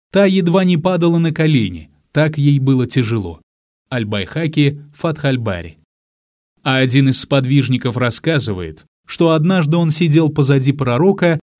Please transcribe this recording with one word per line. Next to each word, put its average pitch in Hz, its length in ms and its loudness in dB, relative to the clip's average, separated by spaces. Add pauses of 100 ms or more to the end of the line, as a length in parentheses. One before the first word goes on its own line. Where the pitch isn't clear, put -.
(120)
та 202 140 4
едва 185 380 2
не 180 120 2
падала 170 420 0
на 165 140 0
колени, 120 560 -2 (240)
так 151 240 0
ей 143 220 2
было 131 280 0
тяжело. 107 540 -4 (500)
Аль-Байхаки, 139 920 -2 (120)
Фатх 156 300 -6
аль-Бари. 107 540 -4 (840)
А 131 140 0
один 131 300 2
из 131 120 0
сподвижников 127 760 0
рассказывает, 113 880 -4 (220)
что 165 240 0
однажды 160 460 2
он 170 140 0
сидел 156 380 2
позади 139 440 2
пророка, 156 680 0 (220)